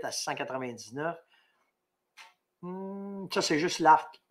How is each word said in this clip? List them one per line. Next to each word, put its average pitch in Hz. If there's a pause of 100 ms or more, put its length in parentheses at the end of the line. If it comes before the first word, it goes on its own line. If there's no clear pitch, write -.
à 127
six -
cent 147
quatre-vingt-dix-neuf. 131 (1400)
Hmm, 196
ça, 196
c'est 151
juste 175
l'arc. 156